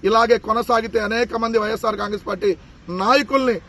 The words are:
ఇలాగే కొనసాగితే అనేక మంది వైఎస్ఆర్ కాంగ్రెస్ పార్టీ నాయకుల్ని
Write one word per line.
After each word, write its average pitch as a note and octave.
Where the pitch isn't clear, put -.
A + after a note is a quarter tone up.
ఇలాగే A3+
కొనసాగితే A3+
అనేక A3+
మంది A3+
వైఎస్ఆర్ G#3+
కాంగ్రెస్ G#3
పార్టీ G3
నాయకుల్ని C4